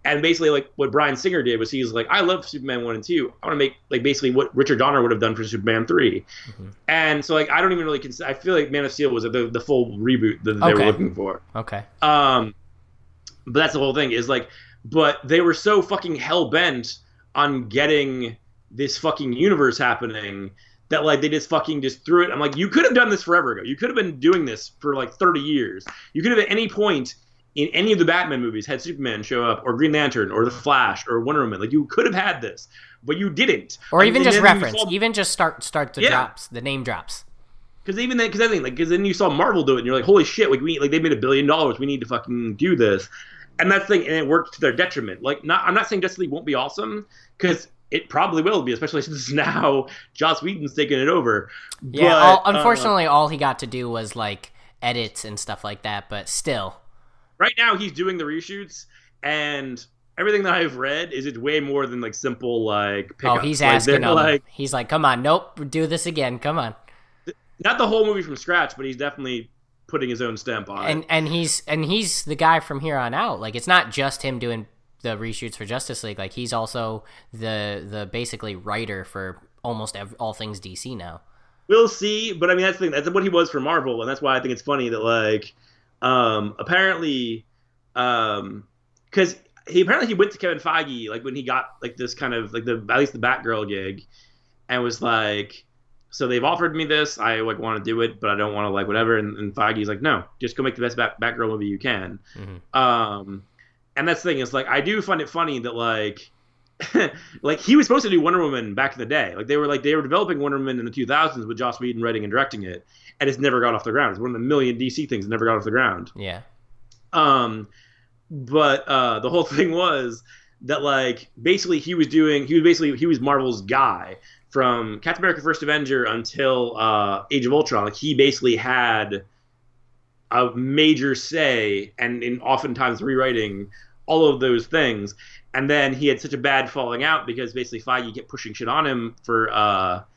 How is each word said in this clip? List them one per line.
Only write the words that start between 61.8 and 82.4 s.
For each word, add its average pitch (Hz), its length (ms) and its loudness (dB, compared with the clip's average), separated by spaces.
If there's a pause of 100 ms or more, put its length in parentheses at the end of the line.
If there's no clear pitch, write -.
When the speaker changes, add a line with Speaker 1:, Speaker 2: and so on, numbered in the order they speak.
Speaker 1:
than, 123 140 -8
like, 113 140 -6
simple, 120 500 -4
like, 101 480 -2
Speaker 2:
Oh, - 40 -20
Speaker 1:
pickups. 123 280 0
Speaker 2:
he's 147 160 -2
Speaker 1:
Like, 135 140 6
Speaker 2:
asking 135 260 4
Speaker 1:
they're, 160 100 2
Speaker 2:
him. 160 60 4
Speaker 1:
like 151 320 4
Speaker 2:
He's 139 240 -6
like, 123 160 -4
"Come 156 160 0
on, 123 180 4
nope, 151 480 0
do 160 160 0
this 160 200 -4
again, 135 340 -4
come 156 180 -2
on." 117 160 -4 (880)
Speaker 1:
Not 233 140 2
the 247 80 4
whole 220 180 2
movie 208 160 2
from 151 160 -8
scratch, 170 400 0
but 135 80 -8
he's 131 120 -6
definitely 131 540 -6 (360)
putting 135 240 -4
his 117 100 -6
own 117 160 -4
stamp 107 320 -8
on 98 160 -10
Speaker 2:
And, 156 200 -2
Speaker 1:
it. - 40 -20
Speaker 2:
and 160 200 0
he's, 165 380 -2
and 156 180 -2
he's 190 400 -2
the 151 100 -6
guy 160 260 4
from 143 200 -8
here 151 180 -4
on 120 160 -4
out. 165 260 -4
Like, 110 140 -8
it's 120 140 -6
not 180 220 4
just 135 320 -4
him 131 160 -6
doing 113 280 -6 (360)
the 113 140 -4
reshoots 113 400 -8
for 113 80 -12
Justice 120 400 -6
League. 104 140 -10
Like, 98 140 -10
he's 120 200 -8
also 113 520 -4 (280)
the, 104 560 -6
the 104 240 -8
basically 110 440 -8
writer 104 480 -6
for 95 360 -12 (220)
almost 110 340 -8
ev-, 101 220 -14
all 110 160 -6
things 104 260 -12
D 92 140 -16
C 127 200 -12
now. 85 280 -14 (460)
Speaker 1:
We'll 226 200 6
see, 214 440 -4
but, 170 180 2